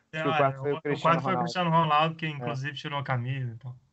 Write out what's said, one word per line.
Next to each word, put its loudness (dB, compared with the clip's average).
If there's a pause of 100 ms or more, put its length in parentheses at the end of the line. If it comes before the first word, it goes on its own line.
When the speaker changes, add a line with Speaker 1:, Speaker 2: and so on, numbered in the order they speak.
(120)
Speaker 1:
Acho -4
que 0
o 2
Speaker 2:
É, 2
Speaker 1:
quarto 2
foi -2
o 0
Speaker 2:
o, -2
o -10
Speaker 1:
Cristiano -2
Speaker 2:
quarto 4
foi 0
o 2
Speaker 1:
Ronaldo. 0
Speaker 2:
Cristiano 0
Ronaldo, 4
que -6
Speaker 1:
É. -4
Speaker 2:
inclusive -4
tirou -6
a -4
camisa -2
e -12
tal. -14 (180)